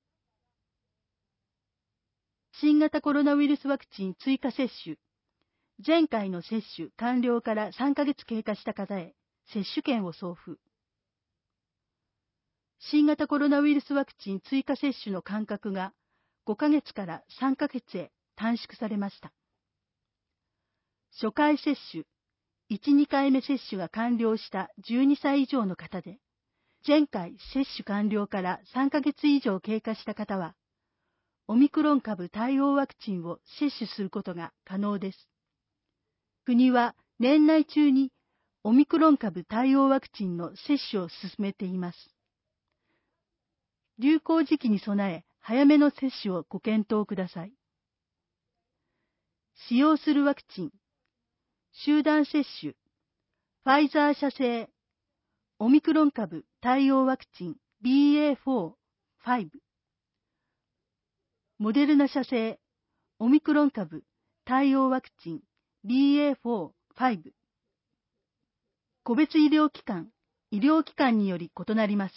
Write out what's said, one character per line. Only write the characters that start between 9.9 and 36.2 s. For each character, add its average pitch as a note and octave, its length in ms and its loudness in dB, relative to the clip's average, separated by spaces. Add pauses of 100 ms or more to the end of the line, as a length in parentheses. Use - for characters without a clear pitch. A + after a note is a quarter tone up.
を E3+ 80 -10
送 F3 220 -12
付。 - 240 -18 (2250)
新 D4+ 300 2
型 D4+ 200 0
コ D4 120 -2
ロ C#4+ 100 2
ナ C#4+ 120 2
ウ D4 80 2
イ D4 40 2
ル C#4+ 80 0
ス - 120 -8
ワ C#4 120 -2
ク - 100 -16
チ - 160 -12
ン G3 100 -8
追 C4+ 220 -4
加 C#4 120 -4
接 C4+ 180 -4
種 - 180 -10
の F#3 100 -6
間 G#3+ 240 -8
隔 G#3 260 -8
が F#3+ 220 -8 (520)
五 G#3+ 100 -4
ヶ D4+ 140 0
月 D4 240 0
か G3+ 120 -10
ら D#3 180 -12 (160)
三 C4 160 0
ヶ D4 120 -2
月 - 300 -10
へ E3+ 140 -10 (240)
短 A3+ 220 -2
縮 - 180 -18
さ A3 120 -8
れ G#3 100 -6
ま G3+ 120 -4
し - 120 -18
た。 - 120 -20 (1900)
初 G#3+ 120 -4
回 D4+ 260 2
接 C#4+ 180 -4 (160)
種、 D#3+ 120 -10 (640)
一、 B3+ 240 0
二 C#4+ 140 4
回 C#4 240 2
目 C4 100 2
接 C4+ 160 -2
種 - 220 -10
が E3+ 100 -8
完 A#3 280 -2
了 A3 200 0
し - 140 -14
た F#3+ 260 -8
十 A#3 260 -2
二 C#4+ 120 4
歳 C#4 260 0
以 C4 60 0
上 A#3+ 180 -2
の F#3 100 -4
方 E3+ 260 -12
で、 F#3+ 180 -20 (640)
前 D4 220 4
回 F3 280 -8 (180)
接 C4+ 100 -2
種 - 200 -10
完 G#3 260 -2
了 G3+ 180 -2
か G3 140 -6
ら F3+ 180 -4 (140)
三 C4+ 160 0
ヶ D4+ 120 0
月 D4 260 -2
以 C#4+ 120 4
上 F#3+ 200 -2
経 A3 220 -6
過 A3 140 -6
し - 100 -18
た G#3 80 -8
方 G#3 240 -6
は、 F3 180 -8 (920)
オ G#3+ 80 -4
ミ C#4 140 6
ク D#4 140 0
ロ D4 120 4
ン B3+ 60 0
株 F3+ 280 -8
対 B3+ 300 -2
応 C#4 140 2
ワ C#4 140 0
ク - 80 -20
チ - 180 -8
ン E3+ 120 -6
を E3+ 140 -10 (200)
接 D4 160 -2
種 G#3+ 120 -8
す - 140 -12
る F#3+ 80 -6
こ G3+ 140 -8
と F#3 100 -10
が E3+ 200 -12 (100)
可 F#3+ 140 -10
能 G3+ 220 -4
で G3 120 -8
す。 - 160 -20 (1200)